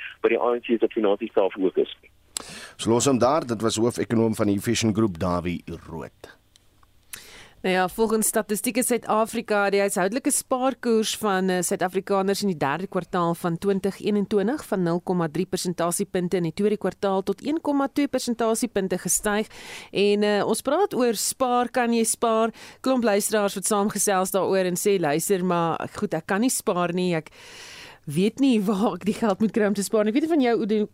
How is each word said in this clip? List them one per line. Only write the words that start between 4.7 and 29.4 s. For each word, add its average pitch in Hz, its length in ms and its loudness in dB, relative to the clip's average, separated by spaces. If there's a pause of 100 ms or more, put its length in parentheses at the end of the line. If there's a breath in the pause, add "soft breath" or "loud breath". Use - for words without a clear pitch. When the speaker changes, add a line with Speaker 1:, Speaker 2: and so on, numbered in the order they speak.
Speaker 2:
Group, 101 240 2
Dawie 87 420 -2 (260)
Rood. - 480 -14 (1300 loud breath)
Speaker 3:
Nou 185 120 0
ja, 185 160 2
volgens 220 380 0
Statistiek 214 560 -2
Suid-Afrika 220 800 0
het 196 80 0
die 196 80 2
huishoudelike 202 520 0
spaarkoers 247 840 0
van, 190 320 0
eh, 180 120 2
Suid-Afrikaners 190 800 0
in 202 60 0
die 175 100 -2
derde 151 300 -2
kwartaal 175 480 -2
van 165 220 -2
twintig 196 420 -2
eenentwintig 208 640 0
van 190 180 -2
nul 170 180 0
komma 180 260 -2
drie 156 180 -2
persentasiepunte 180 920 -2
in 175 60 0
die 160 100 -2
tweede 202 240 0
kwartaal 190 460 -2
tot - 220 -6
een 311 160 -2
komma 277 320 0
twee 285 140 0
persentasiepunte 220 880 -2
gestyg. 208 500 -2 (440 loud breath)
En, 202 320 2
eh, 202 240 2
ons 220 140 0
praat 349 320 0
oor 240 220 2
spaar, 247 560 0
kan 233 220 0
jy 233 100 2
spaar? 226 460 2 (320 loud breath)
Klomp 254 220 2
luisteraars 208 520 2
wat 190 100 -6
saamgesels 196 680 0
daaroor 185 340 2
en 180 100 0
sê, 196 240 2
"Luister, 165 440 0
maar 170 500 0
goed, - 200 -4
ek 160 140 -4
kan 202 140 0
nie 254 80 2
spaar 175 440 0
nie. 180 220 0
Ek 160 140 -6 (800 loud breath)
weet 180 320 0
nie 254 240 4
waar 196 300 0
ek 180 100 -10
die 196 100 0
geld 202 260 0
moet 220 120 2